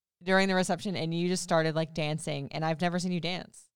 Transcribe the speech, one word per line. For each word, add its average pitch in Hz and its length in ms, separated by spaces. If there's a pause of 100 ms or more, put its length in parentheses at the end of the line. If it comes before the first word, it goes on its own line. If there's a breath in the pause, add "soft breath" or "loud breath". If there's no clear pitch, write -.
(220)
during 190 280
the 185 60
reception, 185 420
and 165 160
you 175 160
just 180 140
started, 160 320
like, 160 180
dancing, 151 580
and 156 140
I've 165 160
never 175 180
seen 180 120
you 175 80
dance - 560